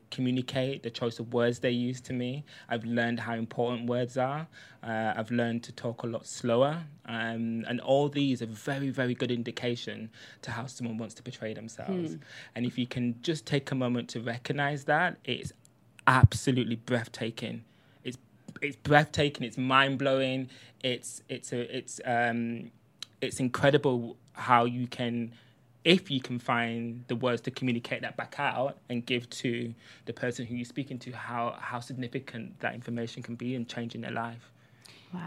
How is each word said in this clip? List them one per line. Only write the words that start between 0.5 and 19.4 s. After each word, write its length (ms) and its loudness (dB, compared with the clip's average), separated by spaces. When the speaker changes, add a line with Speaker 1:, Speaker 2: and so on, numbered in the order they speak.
Speaker 1:
the 80 -6
choice 280 -4
of 160 -6
words 240 4
they 120 2
use 300 0
to 140 -6
me. 300 -4
I've 160 -2
learned 340 2
how 140 -4
important 560 -2
words 260 0
are. 300 0
Uh, 320 0
I've 160 -4
learned 340 2
to 80 -14
talk 300 -6
a 40 -4
lot 200 -6
slower. 580 2
Um, 640 -2
and 140 -2
all 260 4
these 320 2
are 60 -2
very, 420 -4
very 260 0
good 160 -2
indication 800 -4
to 80 -10
how 160 -6
someone 300 -6
wants 200 -8
to 60 -20
portray 300 -8
themselves. 600 -4
Speaker 2:
Hmm. 60 -12
Speaker 1:
And 100 -2
if 140 -2
you 80 0
can 340 0
just 240 0
take 260 0
a 40 0
moment 360 0
to 100 -6
recognize 640 -2
that, 400 2
it's 280 -4
absolutely 680 4
breathtaking. 880 -4
It's, 120 -8
it's 140 -4
breathtaking. 680 8